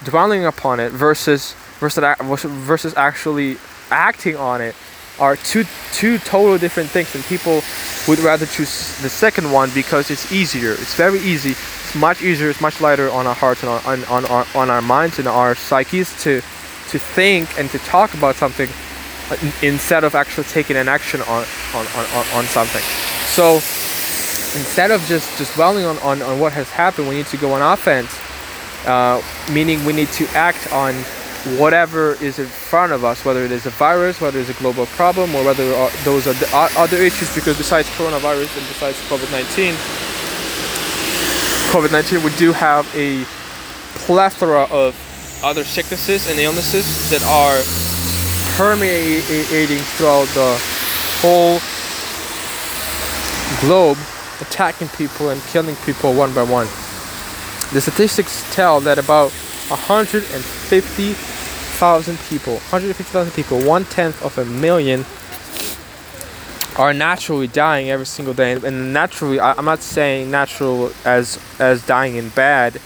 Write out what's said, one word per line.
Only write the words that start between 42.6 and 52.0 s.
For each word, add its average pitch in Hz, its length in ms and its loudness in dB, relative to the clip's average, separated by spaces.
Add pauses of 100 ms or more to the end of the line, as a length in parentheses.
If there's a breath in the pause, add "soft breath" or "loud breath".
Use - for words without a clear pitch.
a 139 280 -2 (840)
plethora 175 680 4
of 135 240 2 (460)
other 147 220 -2
sicknesses 180 680 -4
and 156 100 0
illnesses 160 720 0
that 147 120 2
are 143 380 6 (960)
permeating 160 1200 0 (160)
throughout 143 380 4
the 127 240 4 (640)
whole 175 380 6 (2000)